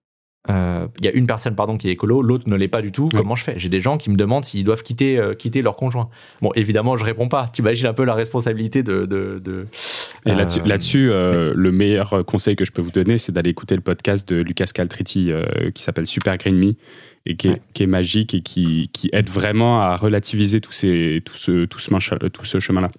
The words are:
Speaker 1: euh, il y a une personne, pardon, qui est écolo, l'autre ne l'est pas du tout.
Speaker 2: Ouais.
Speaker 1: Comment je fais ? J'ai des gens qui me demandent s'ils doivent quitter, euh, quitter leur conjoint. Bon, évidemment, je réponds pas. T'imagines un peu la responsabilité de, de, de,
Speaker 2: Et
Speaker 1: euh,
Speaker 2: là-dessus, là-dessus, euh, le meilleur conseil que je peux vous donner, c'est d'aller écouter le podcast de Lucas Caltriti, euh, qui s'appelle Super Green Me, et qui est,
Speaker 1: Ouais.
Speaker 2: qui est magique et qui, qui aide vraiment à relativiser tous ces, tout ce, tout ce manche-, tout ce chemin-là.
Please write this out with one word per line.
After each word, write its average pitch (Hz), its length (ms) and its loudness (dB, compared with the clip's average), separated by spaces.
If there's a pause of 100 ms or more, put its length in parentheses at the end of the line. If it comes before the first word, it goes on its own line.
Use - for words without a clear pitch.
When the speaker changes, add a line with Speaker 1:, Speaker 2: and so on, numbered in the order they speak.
(500)
Speaker 1:
euh, 87 360 0 (120)
il - 80 -2
y - 20 4
a - 40 2
une 127 140 2
personne, 113 300 -2
pardon, 107 220 -2
qui 98 100 -4
est 90 40 0
écolo, 110 280 2
l'autre 120 300 0
ne 101 60 2
l'est 95 120 2
pas 110 140 0
du 101 100 -6
tout. 139 120 -2
Speaker 2:
Ouais. 160 160 0
Speaker 1:
Comment 107 140 -2
je 123 100 -4
fais ? 151 140 -6
J'ai 87 120 -4
des 92 100 2
gens 135 160 0
qui 131 140 -4
me 101 60 4
demandent 113 280 2
s'ils 101 200 -6
doivent 110 180 0
quitter, 131 360 0
euh, 101 160 0
quitter 123 280 -2
leur 110 120 0
conjoint. 120 360 -2 (320)
Bon, 104 120 2
évidemment, 110 440 2
je 110 60 -2
réponds 113 240 -2
pas. 127 200 -2
T'imagines 120 380 0
un 113 80 0
peu 131 100 0
la 120 100 2
responsabilité 113 680 0
de, 95 240 0
de, 98 360 -4
de, 95 240 -8 (600)
Speaker 2:
Et 110 60 2
Speaker 1:
euh, - 20 2
Speaker 2:
là-dessus, 87 320 2
là-dessus, 120 440 4
euh, 90 460 2
le 92 160 4
meilleur 101 540 2
conseil 104 300 2
que 92 100 0
je - 60 -8
peux 90 100 -4
vous 85 80 -6
donner, 95 260 2
c'est 110 160 -4
d'aller 87 180 2
écouter 98 240 -2
le 92 60 0
podcast 98 480 -2
de 90 140 0
Lucas 87 320 -2
Caltriti, 90 580 -2
euh, 82 420 -2
qui - 80 -14
s'appelle - 240 -4
Super 92 300 -2
Green 95 200 2
Me, 98 180 4 (500)
et 85 120 -6
qui - 120 0
est, - 40 6
Speaker 1:
Ouais. - 100 -4 (100)
Speaker 2:
qui - 120 -4
est - 20 4
magique 92 480 0
et 87 80 0
qui, 82 500 0
qui - 220 -6
aide 107 160 0
vraiment 107 500 2
à 90 160 2
relativiser 104 640 2
tous - 120 -10
ces, 82 520 2
tout - 140 -16
ce, 87 260 2
tout - 140 -8
ce - 120 -6
manche-, 98 220 0 (220)
tout - 100 -16
ce - 160 -2
chemin-là. 92 380 0